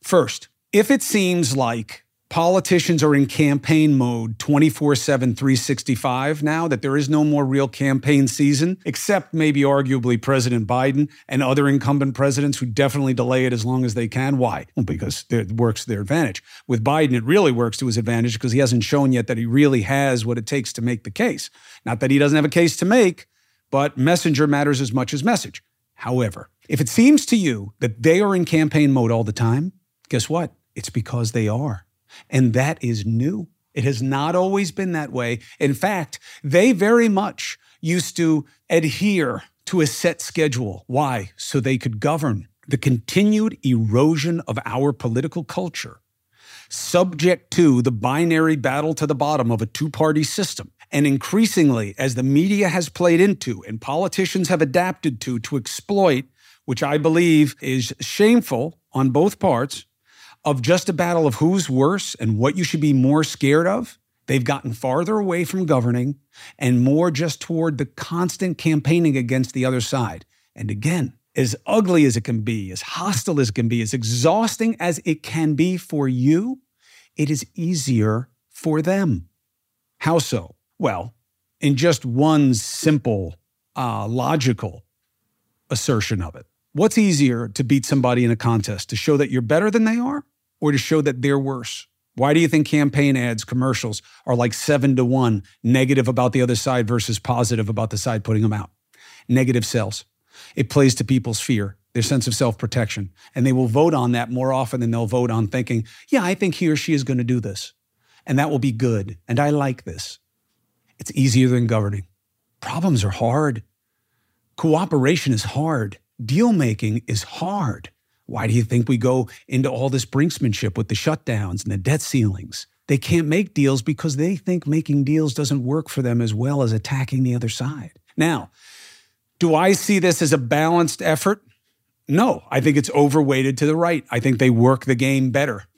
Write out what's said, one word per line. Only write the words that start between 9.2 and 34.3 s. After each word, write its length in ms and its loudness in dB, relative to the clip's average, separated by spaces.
maybe 300 2
arguably 580 2
President 460 0
Biden 420 0
and 160 -2
other 240 2
incumbent 480 0
presidents 440 0
who 80 -4
definitely 480 0
delay 320 0
it 80 0
as 100 -2
long 180 0
as 120 -2
they 140 -2
can. 280 -2
Why? 300 -2
Well, 80 0
because 460 -6
it 220 -2
works 320 -2
to 40 -10
their 140 -4
advantage. 420 -4
With 180 -2
Biden, 300 2
it 100 -2
really 260 4
works 280 -2
to 80 -4
his 100 -2
advantage 380 -2
because 180 -4
he 60 2
hasn't 260 2
shown 280 2
yet 140 0
that 120 -4
he 80 -4
really 360 4
has 440 0
what 100 -2
it 100 -6
takes 280 -4
to 80 -8
make 220 -2
the 60 -12
case. 380 -4
Not 140 -2
that 100 2
he 80 6
doesn't 180 4
have 80 4
a 60 0
case 260 2
to 80 -4
make, 420 2
but 260 0
messenger 500 2
matters 360 0
as 100 -4
much 220 -2
as 100 -4
message. 380 -2
However, 560 -4
if 100 -2
it 120 -2
seems 340 6
to 120 2
you 440 -2
that 220 -2
they 180 6
are 160 2
in 80 2
campaign 480 4
mode 180 2
all 140 0
the 80 -2
time, 400 0
guess 180 -2
what? 240 -2
It's 160 -12
because 420 -4
they 160 0
are. 380 -4
And 240 2
that 280 -2
is 220 -2
new. 440 -2
It 100 -2
has 160 0
not 340 -2